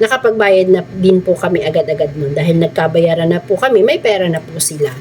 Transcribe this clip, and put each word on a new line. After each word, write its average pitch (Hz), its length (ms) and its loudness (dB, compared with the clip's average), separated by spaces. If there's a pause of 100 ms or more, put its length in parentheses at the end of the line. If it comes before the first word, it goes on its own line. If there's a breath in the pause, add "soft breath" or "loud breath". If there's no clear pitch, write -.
nakapagbayad 214 720 2
na 180 100 4
din 185 400 0
po 180 140 0
kami 180 260 -2
agad-agad 156 540 -2
nun. 143 180 -4
Dahil 165 240 0
nagkabayaran 165 720 0
na 170 140 -2
po 202 100 -2
kami, 196 300 2
may 285 180 0
pera 202 240 0
na 165 160 -4
po 165 160 -16
sila. 151 320 -4 (100)